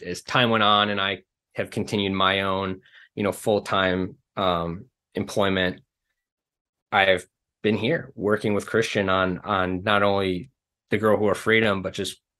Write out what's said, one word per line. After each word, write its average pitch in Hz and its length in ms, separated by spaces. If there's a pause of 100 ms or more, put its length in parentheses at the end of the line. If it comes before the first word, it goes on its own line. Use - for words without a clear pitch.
as 90 160
time 123 280
went 110 140
on 104 240
and 101 140
I 98 220 (320)
have 104 140
continued 101 440
my 95 300
own, 95 360 (340)
you 107 100
know, 98 100
full-time, 95 800 (220)
um, 87 480 (300)
employment, 95 640 (1120)
I've 95 340 (340)
been 107 140
here 117 400
working 104 380
with 95 140
Christian 110 420
on, 92 300
on 92 440
not 104 180
only 98 480 (420)
The 110 60
Girl 107 200
Who 101 60
Wore 98 120
Freedom, 110 460
but 92 120
just - 280 (180)